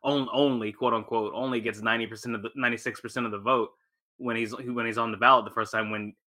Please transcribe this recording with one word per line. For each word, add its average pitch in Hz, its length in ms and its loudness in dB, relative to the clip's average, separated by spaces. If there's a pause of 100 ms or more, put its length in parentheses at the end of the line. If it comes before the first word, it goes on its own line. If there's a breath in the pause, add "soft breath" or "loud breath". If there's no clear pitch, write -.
on-, 135 280 0
only, 127 380 2
quote 117 240 0
unquote, 110 400 -2
only 123 260 -2
gets 107 200 -4
ninety 113 260 0
percent 113 300 -8
of 101 60 -10
the, 110 120 -8
ninety-six 120 460 -4
percent 120 260 -4
of 107 60 -6
the 104 60 -6
vote 117 320 2 (480)
when 120 180 -2
he's, 113 180 -4
when 123 320 -4
he's 113 120 -2
on 117 120 0
the 107 60 -6
ballot 120 280 8
the - 60 -10
first 110 220 -4
time, 110 180 0
when 107 240 -6 (140)